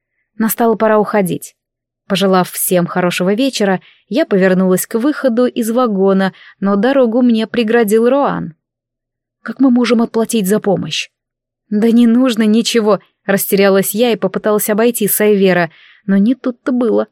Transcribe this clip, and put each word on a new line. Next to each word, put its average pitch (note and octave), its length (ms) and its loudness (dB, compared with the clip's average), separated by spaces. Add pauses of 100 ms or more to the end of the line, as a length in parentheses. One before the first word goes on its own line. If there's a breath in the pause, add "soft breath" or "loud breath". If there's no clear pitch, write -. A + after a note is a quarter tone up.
(380)
Настала A3+ 380 0
пора G#3+ 240 2
уходить. G3+ 560 -4 (520)
Пожелав F#3+ 420 0
всем - 360 -2
хорошего F3+ 480 -2
вечера, G#3 480 -2 (260 soft breath)
я C#4+ 180 -2
повернулась F#3 600 2
к - 120 -6
выходу B3 500 0
из A#3 240 -4
вагона, G3 640 0 (260 loud breath)
но G3+ 160 0
дорогу B3 460 2
мне A3+ 240 2
преградил A3+ 640 0
Роан. F#3+ 460 -2 (880)
«Как - 180 -12
мы C4+ 100 4
можем A#3+ 320 2
отплатить A3 460 -2
за G#3 120 0
помощь?» F3+ 500 -4 (600)
«Да G#3+ 220 0
не A#3+ 160 4
нужно A#3 360 2
ничего», G#3+ 560 0 (260 soft breath)
растерялась G3 680 0
я A#3 180 0
и G#3+ 40 0
попыталась G#3 540 -2
обойти A3 380 0
Сайвера, F#3+ 640 0 (340 soft breath)
но G3 120 2
не A3 180 2
тут-то - 360 -6
было. A3 400 0